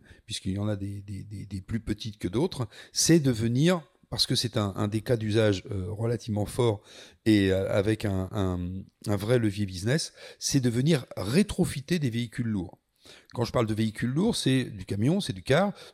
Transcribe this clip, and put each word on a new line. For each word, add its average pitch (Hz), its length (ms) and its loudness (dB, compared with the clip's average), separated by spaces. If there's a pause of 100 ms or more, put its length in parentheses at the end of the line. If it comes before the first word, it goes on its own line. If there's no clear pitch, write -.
(260)
puisqu'il - 260 -6
y 101 60 -2
en 104 100 -2
a 107 80 -2
des, 101 240 -8
des, 98 240 -12
des, 101 220 -12
des 101 140 -8
plus 110 200 -4
petites 107 380 -6
que 101 100 -4
d'autres, 117 400 -2 (240)
c'est - 260 6
de 135 140 2
venir, 131 500 2 (260)
parce - 180 -2
que 131 100 0
c'est 117 200 -2
un, 101 200 0
un 104 100 0
des 107 140 0
cas 123 160 0
d'usage, 107 560 2
euh, 92 180 -4
relativement 104 560 -2
fort 113 360 0 (440)
et, 101 240 6
euh, 95 220 2
avec 107 320 2
un, 95 260 0
un, 92 300 0 (460)
un 104 100 0
vrai 113 240 2
levier 104 260 0
business, 95 460 -2 (260)
c'est - 220 0
de 120 100 2
venir 127 360 2 (100)
rétrofitter 156 840 0
des 139 120 -2
véhicules 117 360 -4
lourds. 104 320 -4 (540)
Quand 117 120 -2
je - 80 -6
parle 123 140 2
de 107 80 -2
véhicules 113 360 -2
lourds, 180 260 0
c'est 131 280 2
du 98 200 -10
camion, 117 360 0
c'est - 120 -4
du 92 100 -10
car, 180 300 4 (220)